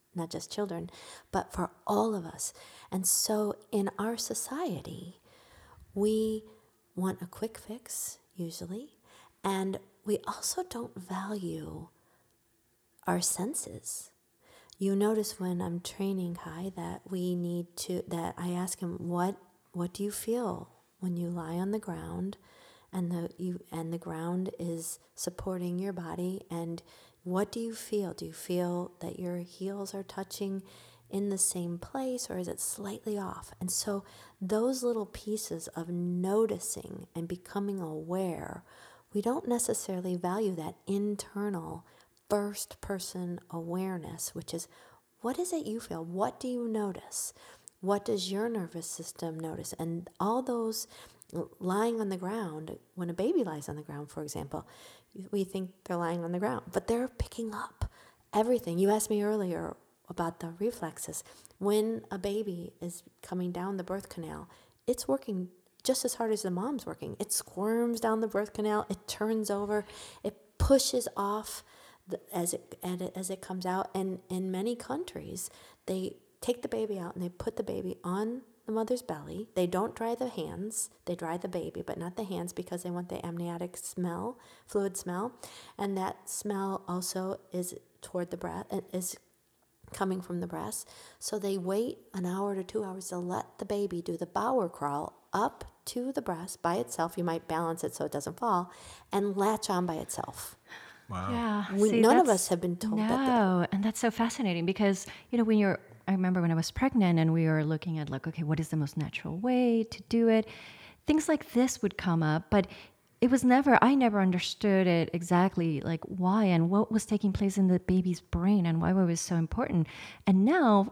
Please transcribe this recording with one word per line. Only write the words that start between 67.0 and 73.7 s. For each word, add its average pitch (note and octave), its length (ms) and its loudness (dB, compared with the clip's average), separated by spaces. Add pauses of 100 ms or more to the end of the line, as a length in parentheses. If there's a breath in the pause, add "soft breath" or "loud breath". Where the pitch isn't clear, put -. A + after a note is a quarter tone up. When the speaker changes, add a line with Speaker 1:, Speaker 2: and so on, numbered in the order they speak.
Speaker 1:
It - 120 -4
squirms A3+ 680 0
down A3 200 2
the A3 80 0
birth G#3 260 -2
canal. G#3+ 360 2
It - 180 -6
turns A3 440 0
over. G#3 340 0 (380 loud breath)
It G3 120 -4 (220)
pushes C4 580 6
off G3+ 480 -4 (440 soft breath)
the, F3+ 120 -8 (140)
as F3 220 -2
it, - 260 -12
and F#3 220 -4
it, F#3 120 -6
as F#3 140 -6
it F#3+ 120 -6
comes F#3 260 -6
out. F#3 260 0